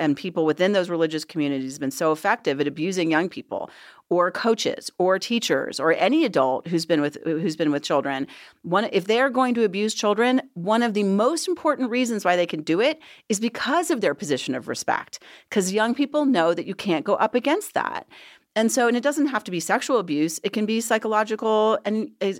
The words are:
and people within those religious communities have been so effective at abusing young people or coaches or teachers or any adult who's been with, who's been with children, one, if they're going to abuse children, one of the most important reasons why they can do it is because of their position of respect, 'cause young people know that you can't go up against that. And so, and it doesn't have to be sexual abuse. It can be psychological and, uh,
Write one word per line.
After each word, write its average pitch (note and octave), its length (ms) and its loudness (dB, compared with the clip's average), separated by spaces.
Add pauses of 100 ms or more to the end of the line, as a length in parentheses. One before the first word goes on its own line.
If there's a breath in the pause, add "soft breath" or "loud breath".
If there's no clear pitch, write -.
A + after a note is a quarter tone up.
and D3 160 0
people E3+ 280 -2
within F3 280 2
those F3+ 180 2
religious D#3+ 340 0
communities C#3 500 -4
have C#3+ 60 -12
been C3+ 120 -4
so D#3+ 180 0
effective D#3 500 0
at C#3+ 60 2
abusing E3 420 -2
young E3 200 2
people - 420 -8 (380 loud breath)
or F3 240 2
coaches - 640 -2
or F#3 220 2
teachers F#3+ 580 -2
or D#3 140 2
any B3+ 320 2
adult C3 420 0
who's E3 200 -2
been D#3+ 140 2
with, D3 220 -2
who's D#3+ 320 -2
been D#3 160 0
with C#3+ 140 0
children, C#3 420 -2 (360 loud breath)
one, F#3+ 280 0
if F3+ 160 0
they're A#3+ 240 2
going B3 240 2
to A#3 80 0
abuse G#3 320 0
children, A#3+ 480 2 (120)
one G#3 280 0
of A3+ 120 0
the G#3 100 2
most G#3+ 420 2
important D4 420 0
reasons A#3 360 0
why F3+ 100 4
they F3 120 2
can D#3 160 -6
do E3 180 0
it D4+ 180 2 (300 loud breath)
is G3+ 100 0
because C#4 540 -2
of B3 80 -2
their D#3 140 0
position C3+ 420 -4
of B2 100 -10
respect, - 560 -6 (280 loud breath)
'cause F#3 200 0
young G#3+ 240 0
people D4 300 0
know F3 280 4
that E3+ 140 -4
you F#3+ 80 -8
can't E3 300 -2
go G3+ 100 0
up A3 220 0
against D4 380 -2
that. - 340 -4 (480 loud breath)
And A3 160 2
so, A#3+ 160 2
and A#3 80 2
it A#3+ 60 -2
doesn't C#4+ 260 0
have B3 160 -4
to G3 60 -10
be F3 100 -4
sexual B3 380 0
abuse. D#3+ 440 -2
It G3+ 100 -2
can G#3+ 140 0
be A3+ 140 0
psychological A3 1040 2
and, G#3+ 260 -2 (100)
uh, G3 180 0